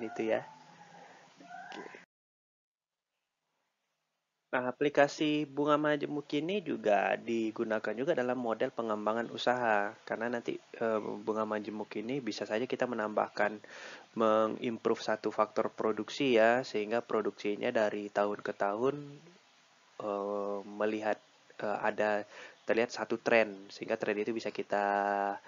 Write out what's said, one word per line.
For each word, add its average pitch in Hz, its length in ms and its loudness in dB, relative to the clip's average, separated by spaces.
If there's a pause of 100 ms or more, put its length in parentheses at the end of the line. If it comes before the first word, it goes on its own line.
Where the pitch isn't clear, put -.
itu 110 240 -2
ya. 120 160 0 (4000)
Nah, 127 220 0
aplikasi 151 760 4
bunga 147 320 2
majemuk 147 560 0
ini 165 320 -2
juga 107 540 2
digunakan 110 760 -2
juga 135 220 0
dalam 127 240 0
model 117 320 0
pengembangan 110 640 -2
usaha. 117 560 2 (160)
Karena 113 240 -2
nanti, 120 260 -4
eh, 113 460 -2
bunga 110 400 -2
majemuk 107 560 -4
ini 123 240 -4
bisa 107 240 -4
saja 110 180 0
kita 127 220 -2
menambahkan, 107 720 0 (560)
mengimprove 113 880 2
satu 110 320 -2
faktor 107 400 0
produksi 113 640 2
ya, 117 240 6
sehingga 107 400 -2
produksinya 104 720 -2
dari 104 340 0
tahun 104 300 0
ke - 160 -6
tahun, 143 640 -2 (800)
eh, 101 640 -4
melihat, 107 540 0 (420)
eh, 104 240 -2
ada 107 400 0 (400)
terlihat 110 280 2
satu 110 280 -4
tren, 104 520 2
sehingga - 280 -4
tren 107 160 0
itu 107 160 -2
bisa 113 160 -4
kita 101 360 -2 (640)